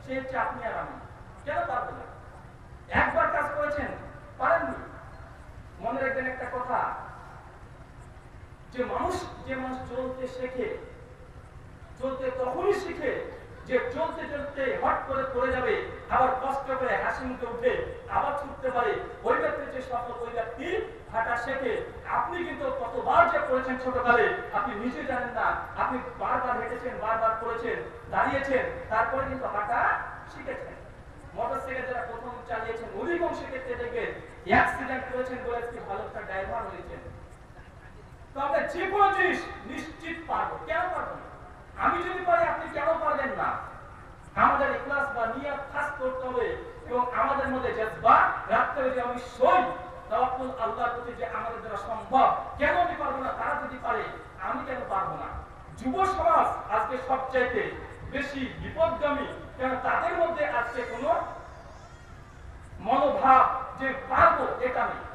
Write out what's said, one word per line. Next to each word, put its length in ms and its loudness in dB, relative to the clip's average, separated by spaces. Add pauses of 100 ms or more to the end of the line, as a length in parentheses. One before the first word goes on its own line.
সে 160 -8
হচ্ছে 260 -4
আপনি 140 -4 (100)
আর 120 -4
আমি। 140 -8 (500)
কেন 140 0 (100)
পারবো 300 -2
না? 60 -10 (960)
একবার 340 4
কাজ 120 2 (100)
করেছেন, 320 0 (500)
পারেননি। 400 2 (1040)
মনে 200 0
রাখবেন 300 0
একটা 220 -6
কথা, 240 0 (1900)
যে 80 -2 (120)
মানুষ, 220 0 (300)
যে 160 -4
মানুষ 160 -4 (140)
চলতে 320 -4 (140)
শেখে, 320 -2 (1300)
চলতে 260 -2 (160)
তখনই 420 4
শিখে 300 -2 (540)
যে 100 4 (180)
চলতে 280 -2 (100)
চলতে 300 -4 (180)
হট 160 2 (100)
করে 160 -2 (100)
পড়ে 220 2
যাবে, 180 2 (420)
আবার 160 6 (120)
কষ্ট 240 -2 (120)
করে 140 2 (100)
হাসি 260 -2
মুখে 240 -6
উঠে 200 4 (420)
আবার 260 2
ছুটতে 340 -4
পারে, 160 4 (360)
ওই 140 6
ব্যক্তি 240 0
হচ্ছে 240 -6
সফল, 240 -4 (120)
ওই 120 -8
ব্যক্তি 300 -4 (440)
হাঁটা 240 2 (100)
শেখে। 280 0 (440)
আপনি 200 0 (100)
কিন্তু 180 -4 (160)
কতবার 400 6 (100)
যে 80 4 (100)
পড়েছেন 340 2
ছোটকালে, 420 6 (320)
আপনি 160 0 (100)
নিজে 180 -2 (100)
জানেন 280 -2
না। 80 4 (340)
আপনি 160 2 (240)
বারবার 400 2
হেঁটেছেন, 320 -4 (100)
বারবার 380 4
পড়েছেন, 360 -2 (360)
দাঁড়িয়েছেন, 500 2 (280)
তারপরে 400 2
কিন্তু 220 -4
হাঁটা 280 0 (500)
শিখেছেন। 460 -8 (580)
মোটরসাইকেল 540 -2
যারা 200 -2
প্রথম 240 -8 (160)
চালিয়েছেন, 400 -4 (120)
অধিকাংশ 380 0 (120)
ক্ষেত্রে 300 -4
দেখবেন 280 -2 (400)
accident 600 4
করেছেন 340 -2
বলে 160 -2
আজকে 260 -6
ভালো 200 -4
একটা 200 -8
driver 340 -4 (100)
হয়েছেন। 300 -10 (1300)
তো 120 -6
আমরা 140 4 (140)
যে 180 0
কোনো 240 8
জিনিস 240 4 (300)
নিশ্চিত 480 -8 (120)
পারবো। 260 0 (140)
কেন 140 2 (120)
পারবো 260 -4
না? 40 -14 (600)
আমি 120 6 (100)
যদি 220 -2
পারি, 140 8 (100)
আপনি 120 -4 (100)
কেন 140 2 (140)
পারবেন 280 2 (100)
না? 80 0 (920)
আমাদের 340 6
class 380 0
বা 80 0 (100)
নিয়ত 280 -4 (100)
খাস 160 0 (120)
করতে 280 -2
হবে 200 2 (420)
এবং 140 2 (180)
আমাদের 320 2
মধ্যে 240 0
জজবা 400 6 (360)
রাখতে 260 4
হবে 160 2
যে 120 0
আমি 100 -2 (180)
সই 260 8 (480)
তাওয়াক্কুল 400 2 (140)
আল্লাহর 320 0
প্রতি 240 -6
যে 60 -2 (120)
আমাদের 260 -4
দ্বারা 160 -6 (100)
সম্ভব। 380 6 (320)
কেন 140 4 (120)
আমি 160 -2
পারবো 240 -2
না? 140 -2
তারা 240 0
যদি 220 -8
পারে, 180 0 (440)
আমি 200 -2
কেন 140 -4 (120)
পারবো 280 0
না? 60 -6 (520)
যুব 160 -2 (200)
সমাজ 320 6 (280)
আজকে 200 0 (140)
সবচাইতে 540 2 (500)
বেশি 280 -2 (200)
বিপদগামী, 680 2 (300)
কেন 140 2 (160)
তাদের 340 2
মধ্যে 220 4 (160)
আজকে 220 -2 (100)
কোনো 200 0 (1700)
মনোভাব 580 8 (360)
যে 80 0 (240)
পারবো, 340 8 (220)
এটা 220 0
নেই। 140 -6 (120)